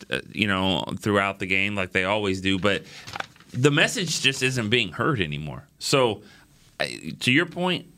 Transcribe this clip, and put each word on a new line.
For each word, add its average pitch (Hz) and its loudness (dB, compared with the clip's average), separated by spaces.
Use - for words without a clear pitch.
uh, 65 -2
you 104 0
know, 95 2
throughout 98 0
the 98 -6
game 95 0
like 92 -4
they 92 2
always 98 0
do. 95 2
But 90 2
the 135 4
message 180 0
just 131 2
isn't 127 0
being 110 2
heard 120 0
anymore. 73 -4
So, 120 2
I, 65 -6
to 123 2
your 151 4
point 175 -4